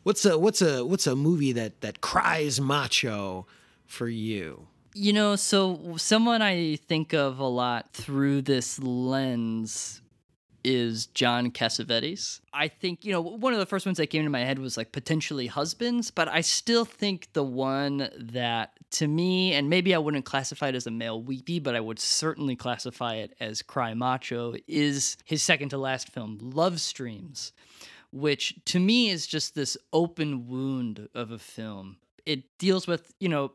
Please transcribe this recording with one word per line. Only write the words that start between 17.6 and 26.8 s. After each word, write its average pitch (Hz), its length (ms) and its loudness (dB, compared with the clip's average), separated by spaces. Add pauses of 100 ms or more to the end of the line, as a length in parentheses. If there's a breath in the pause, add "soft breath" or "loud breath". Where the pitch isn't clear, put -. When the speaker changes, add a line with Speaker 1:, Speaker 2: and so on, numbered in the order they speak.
Speaker 2:
that, 117 540 -2 (200)
to - 160 0
me, 180 460 2
and 143 160 2
maybe 180 240 4
I 170 60 4
wouldn't 147 260 -2
classify 139 440 -2
it 131 60 -2
as 120 120 -4
a 117 40 -6
male 113 300 -4
weepy, 131 380 -4
but 135 160 -2
I 113 60 2
would 110 180 -6
certainly 147 560 0
classify 120 600 -6
it 107 240 -8
as 110 220 -6
cry 117 320 -4
macho, 120 640 -2 (120)
is 147 560 0
his 151 200 -2
second 147 260 2
to 139 80 -6
last 131 340 -4
film, 110 300 -10
Love 156 400 0